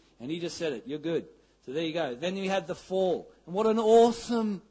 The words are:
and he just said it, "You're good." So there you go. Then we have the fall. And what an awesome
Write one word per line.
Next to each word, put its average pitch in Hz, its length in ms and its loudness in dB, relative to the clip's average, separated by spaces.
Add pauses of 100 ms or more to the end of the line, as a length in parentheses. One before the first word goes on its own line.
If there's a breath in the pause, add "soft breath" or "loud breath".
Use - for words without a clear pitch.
(200 loud breath)
and 123 100 -10
he 165 100 -6
just 170 180 -8
said 160 160 -4
it, 107 120 -12
"You're 143 120 -8
good." 156 280 -4 (380 soft breath)
So 127 80 -12
there 160 120 -4
you 160 80 -4
go. 151 240 -4
Then 175 180 -4
we 190 140 -4
have 190 180 -2
the 180 80 -6
fall. 185 560 -2 (160 loud breath)
And 170 80 -12
what 214 120 0
an 220 120 4
awesome 226 920 4